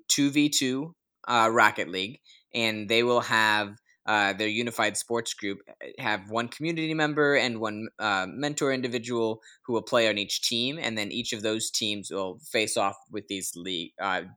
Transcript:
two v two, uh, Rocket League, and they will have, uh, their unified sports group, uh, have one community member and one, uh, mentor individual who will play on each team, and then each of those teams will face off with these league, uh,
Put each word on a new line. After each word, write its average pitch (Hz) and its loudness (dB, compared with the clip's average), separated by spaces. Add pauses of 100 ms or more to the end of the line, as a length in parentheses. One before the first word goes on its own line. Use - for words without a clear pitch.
two 143 2
v 147 4
two, 139 -2 (320)
uh, 113 4
Rocket 107 4
League, 95 -4 (340)
and 110 0
they 113 6
will 120 4
have, 107 4 (300)
uh, 104 4
their 101 0
unified 110 0
sports 117 -4
group, 101 -6 (100)
uh, - -14
have 104 -4
one 117 -2
community 160 -4
member 147 2
and 117 2
one, 110 -6 (100)
uh, 98 0
mentor 143 -2
individual 120 -2 (220)
who 123 -4
will 110 2
play 117 4
on 104 2
each 101 -2
team, 127 -2
and 113 -2
then 104 -4
each 117 -4
of 107 -6
those 110 -2
teams 104 -4
will 95 -6
face 110 -2
off 98 0 (160)
with 104 -10
these 95 -6
league, 87 -8 (100)
uh, 92 0 (160)